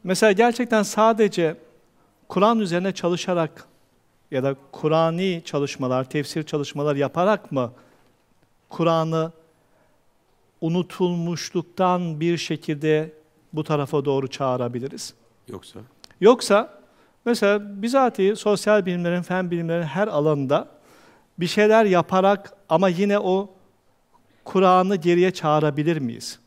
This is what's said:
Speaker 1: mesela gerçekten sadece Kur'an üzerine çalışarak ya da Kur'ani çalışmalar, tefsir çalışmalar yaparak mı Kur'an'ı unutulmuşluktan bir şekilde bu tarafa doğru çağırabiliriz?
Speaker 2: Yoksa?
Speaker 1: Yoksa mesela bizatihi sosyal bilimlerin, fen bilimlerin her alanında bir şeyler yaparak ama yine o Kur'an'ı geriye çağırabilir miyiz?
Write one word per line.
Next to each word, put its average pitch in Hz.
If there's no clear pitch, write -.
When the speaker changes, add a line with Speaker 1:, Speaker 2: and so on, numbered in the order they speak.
Speaker 1:
mesela 190
gerçekten 233
sadece 208
Kur'an 220
üzerine 185
çalışarak 175
ya 131
da 139
Kur'ani 165
çalışmalar, 131
tefsir 151
çalışmalar 147
yaparak 175
mı 127
Kur'an'ı 160
unutulmuşluktan 175
bir 170
şekilde 156
bu 156
tarafa 143
doğru 135
çağırabiliriz? 127
Speaker 2:
Yoksa? 104
Speaker 1:
Yoksa 220
mesela 202
bizatihi 226
sosyal 208
bilimlerin, 175
fen 180
bilimlerin 170
her 165
alanında 147
bir 170
şeyler 214
yaparak 190
ama 175
yine 202
o 190
Kur'an'ı 185
geriye 175
çağırabilir 151
miyiz? 117